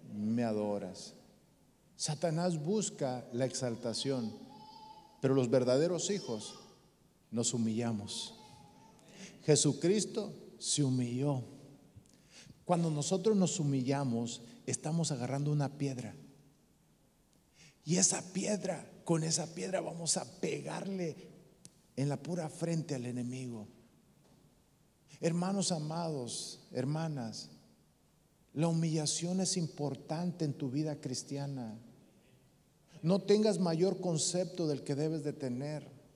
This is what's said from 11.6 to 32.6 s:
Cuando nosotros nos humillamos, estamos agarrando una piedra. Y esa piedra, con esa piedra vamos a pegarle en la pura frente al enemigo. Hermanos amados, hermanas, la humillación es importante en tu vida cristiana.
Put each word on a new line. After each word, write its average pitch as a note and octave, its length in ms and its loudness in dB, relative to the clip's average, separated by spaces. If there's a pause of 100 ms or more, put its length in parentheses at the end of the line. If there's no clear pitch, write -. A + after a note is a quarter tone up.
Cuando E3+ 260 2
nosotros F#3 460 2
nos F3+ 220 4
humillamos, C3+ 840 2 (240)
estamos D#3 460 0
agarrando C#3 400 0
una D3 180 2
piedra. B2+ 440 -4 (1700)
Y D#3+ 100 4
esa F#3+ 260 4 (120)
piedra, F#3+ 520 -2 (200)
con D#3+ 180 2
esa D#3+ 320 0
piedra F#3 240 -2
vamos E3 380 -2
a B2+ 80 -4 (140)
pegarle E3 760 -4 (800)
en C#3+ 140 0
la C#3 80 -2
pura D#3 320 -4
frente E3 440 -2
al B2 120 -4
enemigo. B2 640 -4 (1500)
Hermanos F3+ 520 2
amados, D3+ 880 -4 (120)
hermanas, C#3 800 -2 (1040)
la D#3 140 2
humillación E3 720 0
es F#3 180 0
importante D#3+ 880 -2
en C#3 80 0
tu C#3 160 -4
vida D3 300 -2
cristiana. C3 800 -6 (1200)